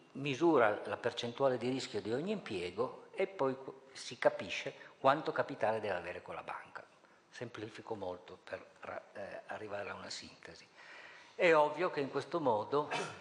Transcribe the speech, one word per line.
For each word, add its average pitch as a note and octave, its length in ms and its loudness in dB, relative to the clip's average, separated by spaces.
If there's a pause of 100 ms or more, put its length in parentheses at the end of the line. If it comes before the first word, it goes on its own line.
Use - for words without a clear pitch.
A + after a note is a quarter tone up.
(120)
misura C3+ 720 6
la - 140 -4
percentuale B2 580 0
di A#2+ 140 0
rischio A#2 320 -2
di G#2 100 -2
ogni D#3+ 200 0
impiego G2+ 800 -4
e F#3+ 140 0
poi C3+ 300 0
qu-, - 240 -12 (120)
si - 260 -12
capisce - 560 0 (240)
quanto D3 340 4
capitale A2+ 480 0
deve G2+ 140 0
avere F2 280 -6
quella E2+ 200 -10
banca. - 420 -12 (460)
Semplifico A2+ 640 -8
molto F#2 500 -8
per F#2 200 -10 (160)
ra-, - 220 -10 (120)
eh, F#2+ 320 -8
arrivare G2+ 420 -6
a G2 60 -8
una F#2+ 160 -10
sintesi. - 580 -14 (680)
È E3+ 220 8
ovvio D3+ 340 4
che - 100 -2
in C3+ 100 0
questo C#3+ 300 -2
modo C#3 500 2 (300)